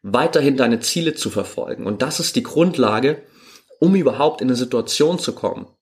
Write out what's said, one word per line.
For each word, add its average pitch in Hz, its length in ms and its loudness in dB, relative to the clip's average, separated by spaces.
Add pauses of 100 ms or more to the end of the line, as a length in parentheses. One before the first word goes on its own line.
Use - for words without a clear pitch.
weiterhin 139 540 2
deine 117 240 2
Ziele 160 340 -2
zu - 160 -6
verfolgen. - 560 -6
Und 101 160 -4
das 147 180 -4
ist - 160 -4
die 120 60 0
Grundlage, 139 800 2 (580)
um 180 140 6
überhaupt 147 480 2
in 127 60 0
eine 123 80 2
Situation 127 640 0
zu - 160 -6
kommen - 320 -6 (160)